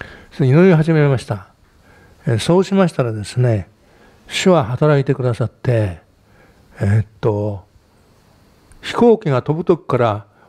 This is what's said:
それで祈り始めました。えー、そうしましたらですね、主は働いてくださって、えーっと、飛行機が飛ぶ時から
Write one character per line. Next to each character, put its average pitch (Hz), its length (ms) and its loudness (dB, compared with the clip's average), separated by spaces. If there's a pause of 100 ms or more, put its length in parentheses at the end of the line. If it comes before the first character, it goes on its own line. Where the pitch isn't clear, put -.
(320)
そ - 100 -6
れ 131 60 2
で 127 60 4
祈 175 140 4
り 185 60 4
始 156 200 0
め 147 140 2
ま 135 100 0
し - 80 -10
た。 101 220 -10 (760)
え 123 80 -2
ー、 107 60 -2
そ 170 180 0
う 190 60 2
し 196 100 -8
ま 190 140 2
し - 60 -6
た 139 100 -2
ら 117 80 -6
で 107 120 -8
す - 140 -14
ね、 117 300 0 (600)
主 - 220 -2
は 156 160 4
働 139 340 0
い 135 40 0
て 139 100 -2
く 127 100 -6
だ 123 100 0
さ 117 120 -4
っ 107 40 -4
て、 107 520 -4 (800)
え 107 200 0
ー - 40 0
っ - 20 -20 (160)
と、 104 440 -4 (1160)
飛 - 140 -12
行 226 220 4
機 170 120 -4
が 127 120 0
飛 156 160 -4
ぶ 175 60 -6
時 - 220 0
か - 120 -2
ら 107 280 -2 (240)